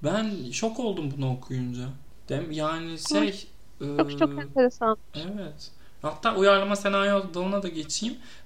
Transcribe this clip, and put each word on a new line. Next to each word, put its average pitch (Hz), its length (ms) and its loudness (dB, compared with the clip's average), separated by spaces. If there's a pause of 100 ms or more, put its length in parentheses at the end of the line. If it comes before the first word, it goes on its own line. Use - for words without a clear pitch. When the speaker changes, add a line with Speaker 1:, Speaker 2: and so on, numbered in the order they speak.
Speaker 1:
Ben 180 480 0
şok 220 280 -2
oldum 170 380 -2
bunu 135 160 0
okuyunca. 127 500 -4 (460)
Dem-, 151 220 -2
yani 160 460 -2
Speaker 2:
Çok, 156 100 -6 (160)
Speaker 1:
şey, 294 240 -2 (500)
Speaker 2:
çok, 143 220 2
çok 320 100 6
Speaker 1:
e, 143 120 -6
Speaker 2:
enteresan. 226 560 4 (180)
Speaker 1:
evet. 165 560 -8 (300)
Hatta 220 340 0
uyarlama 196 400 8
senaryo 196 480 4 (100)
dalına 190 300 0
da 180 40 -2
geçeyim. 165 480 -4 (300)